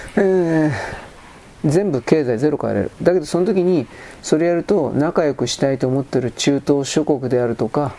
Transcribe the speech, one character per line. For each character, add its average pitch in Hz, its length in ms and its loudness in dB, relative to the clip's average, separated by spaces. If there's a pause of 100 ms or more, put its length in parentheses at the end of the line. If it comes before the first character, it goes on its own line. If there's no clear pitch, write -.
(160)
え 170 560 2
ー、 - 960 -8
全 185 220 2
部 127 100 -2
経 156 240 2
済 120 120 0
ゼ 143 140 0
ロ 139 60 0
か 113 100 -6
ら 107 60 -2
や 101 60 0
れ 98 60 0
る。 - 60 -8 (100)
だ 170 120 2
け 185 60 2
ど 151 60 -4
そ - 140 -2
の 180 60 2
時 190 180 2
に、 175 240 2 (340)
そ - 160 0
れ 165 100 2
や 175 80 2
る 170 80 -2
と 175 320 0
仲 165 300 0
良 139 80 0
く 131 140 -4
し - 100 -6
た 139 140 0
い 135 60 -2
と 131 100 -2
思 135 140 0
っ - 20 -2
て 131 160 -2
る 123 120 -2
中 139 340 0
東 139 220 2
諸 151 180 -2
国 131 240 0
で 123 100 2
あ 120 80 0
る 117 80 -2
と 113 140 -2
か、 147 300 -2